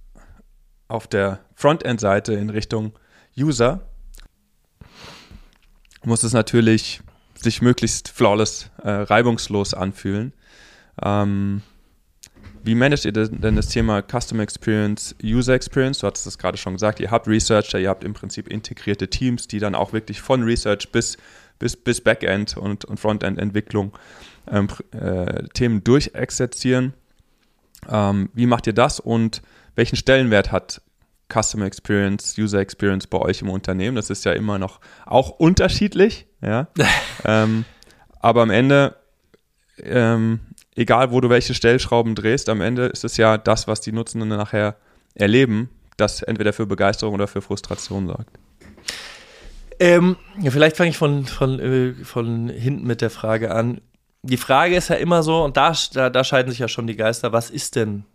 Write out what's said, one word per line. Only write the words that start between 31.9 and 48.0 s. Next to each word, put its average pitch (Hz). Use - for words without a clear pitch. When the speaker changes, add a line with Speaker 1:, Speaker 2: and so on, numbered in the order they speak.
Speaker 1:
User 104
Experience 98
bei 92
euch -
im 104
Unternehmen? 95
Das 107
ist -
ja 98
immer 101
noch 95
auch -
unterschiedlich, 185
ja. 117
Speaker 2:
<laughs> -
Speaker 1:
Ähm, 110
aber 117
am 113
Ende, 135
ähm, 113
egal 120
wo 123
du 123
welche 123
Stellschrauben 117
drehst, 110
am 110
Ende 123
ist -
es 117
ja 110
das, 107
was 107
die -
Nutzenden 113
nachher 104
erleben, 113
das 104
entweder 107
für 110
Begeisterung 101
oder 101
für 98
Frustration 98